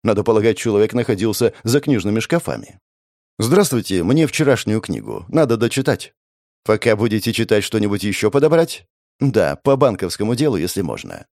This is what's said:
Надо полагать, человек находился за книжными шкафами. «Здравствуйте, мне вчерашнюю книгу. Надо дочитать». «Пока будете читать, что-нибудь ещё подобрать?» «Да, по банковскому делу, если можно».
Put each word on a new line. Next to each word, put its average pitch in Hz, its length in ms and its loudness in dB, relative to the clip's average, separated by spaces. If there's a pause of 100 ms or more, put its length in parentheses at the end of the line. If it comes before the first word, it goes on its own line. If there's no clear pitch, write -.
Надо 104 200 0
полагать, 110 340 2
человек 107 360 0
находился 110 600 -2 (100)
за 120 180 2
книжными 107 380 0
шкафами. 110 600 -6 (580)
«Здравствуйте, 117 640 0
мне 143 240 2
вчерашнюю 120 520 0
книгу. 55 480 -8
Надо 120 300 2
дочитать». 117 560 -2 (500)
«Пока 107 320 2
будете 110 380 0
читать, 107 300 0
что-нибудь 104 400 -2
ещё 104 280 -2
подобрать?» 160 540 2 (340)
«Да, 98 360 2
по 139 200 2
банковскому 110 600 0
делу, 123 220 0
если 85 240 -4
можно». 50 440 -8 (140)